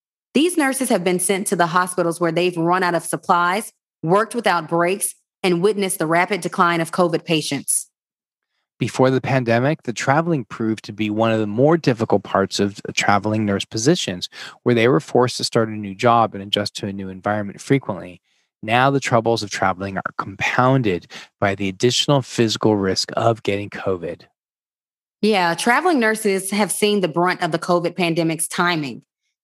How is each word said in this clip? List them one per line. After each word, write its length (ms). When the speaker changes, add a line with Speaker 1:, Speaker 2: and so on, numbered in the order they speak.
Speaker 1:
These 220
nurses 320
have 120
been 160
sent 280
to 100
the 120
hospitals 520
where 100
they've 280
run 240
out 120
of 80
supplies, 680
worked 320
without 340
breaks, 460
and 200
witnessed 360
the 80
rapid 360
decline 400
of 100
covid 320
patients. 640
Speaker 2:
Before 320
the 120
pandemic, 640
the 100
traveling 500
proved 400
to 80
be 160
one 240
of 80
the 60
more 320
difficult 440
parts 380
of 240
the 80
traveling 540
nurse 180
positions, 640
where 120
they 140
were 120
forced 380
to 60
start 260
a 20
new 220
job 400
and 80
adjust 340
to 100
a 60
new 160
environment 500
frequently. 640
Now 280
the 100
troubles 420
of 60
traveling 480
are 220
compounded 920
by 140
the 160
additional 500
physical 560
risk 400
of 260
getting 280
covid. 540
Speaker 1:
Yeah, 320
traveling 440
nurses 520
have 220
seen 280
the 80
brunt 340
of 100
the 60
covid 380
pandemic's 500
timing. 540